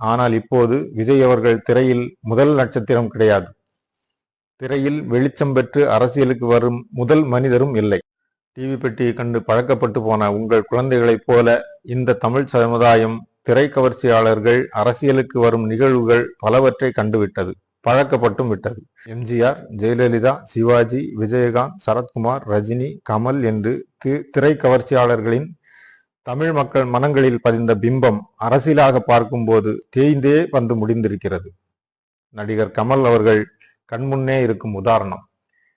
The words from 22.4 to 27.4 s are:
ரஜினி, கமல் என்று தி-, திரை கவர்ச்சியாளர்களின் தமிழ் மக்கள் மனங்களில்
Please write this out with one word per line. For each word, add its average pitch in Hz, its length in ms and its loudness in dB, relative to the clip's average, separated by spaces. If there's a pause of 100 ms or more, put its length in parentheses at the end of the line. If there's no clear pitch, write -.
ரஜினி, 110 420 -4 (140)
கமல் 120 400 -2
என்று 110 300 -2 (240)
தி-, 139 320 -4
திரை 147 260 0
கவர்ச்சியாளர்களின் 123 920 0 (800)
தமிழ் 151 260 -4
மக்கள் 135 340 -2
மனங்களில் 127 560 0